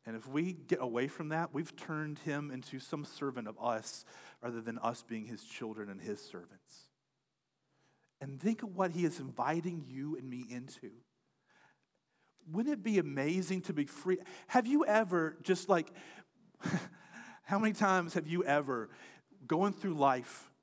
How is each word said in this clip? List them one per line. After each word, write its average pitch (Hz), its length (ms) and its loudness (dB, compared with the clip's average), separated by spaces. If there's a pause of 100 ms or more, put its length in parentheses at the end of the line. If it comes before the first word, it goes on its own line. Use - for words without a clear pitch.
And 113 60 -8
if 113 140 -12
we 160 240 0
get 156 280 -2
away 127 280 0
from 151 220 -6
that, 165 220 0
we've 156 220 -4
turned 151 460 -6
him 147 320 -4
into 127 260 -8
some 147 260 -6
servant 127 440 -4
of 110 120 -12
us 113 440 -2 (360)
rather 120 200 -4
than 113 180 -6
us 117 240 -2
being 110 240 -8
his 113 160 -12
children 110 460 -8
and 98 120 -10
his 104 200 -6
servants. - 640 -16 (1400)
And 139 200 -10
think 220 220 2
of 190 140 -8
what 185 160 2
he 170 120 2
is 165 140 2
inviting 151 680 0
you 135 320 -6
and 131 140 -10
me 123 180 -8
into. 123 440 -10 (1600)
Wouldn't 233 200 2
it 208 120 -4
be 208 160 6
amazing 165 600 2
to 185 100 -6
be 147 140 2
free? 185 320 0 (280)
Have 233 220 4
you 294 180 4
ever 180 560 4
just 185 260 2
like, 170 220 4 (720)
<laughs> - 800 -6
how 196 160 2
many 220 140 6
times 185 420 4
have 156 140 0
you 175 160 2
ever 131 460 2 (540)
going 175 280 4
through 196 220 -2
life 135 580 4 (100)